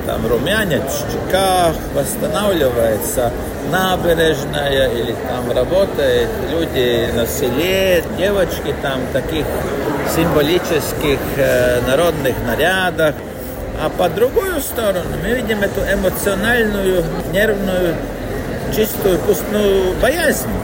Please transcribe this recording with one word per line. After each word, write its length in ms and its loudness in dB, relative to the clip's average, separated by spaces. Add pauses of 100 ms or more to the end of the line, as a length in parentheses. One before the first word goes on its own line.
там 220 -2
румянец 540 0
в 300 -4
щеках, 600 2 (200)
восстанавливается 1400 0 (400)
набережная, 1160 2
или 240 -2 (140)
там 280 -4
работают 720 2 (220)
люди 640 0
на 120 0
селе, 800 2 (120)
девочки 680 0
там 260 -2
в 40 -6
таких 320 -2 (720)
символических, 1040 0 (180)
э, 500 2
народных 480 2 (120)
нарядах. 680 0 (640)
А 100 -2
по 180 2
другую 520 0
сторону 440 -2 (180)
мы 120 -2
видим 280 -2
эту 200 0
эмоциональную, 1200 0 (280)
нервную, 600 0 (800)
чистую 460 2
пуст-, 320 2
ну, 500 4
боязнь, 460 2 (160)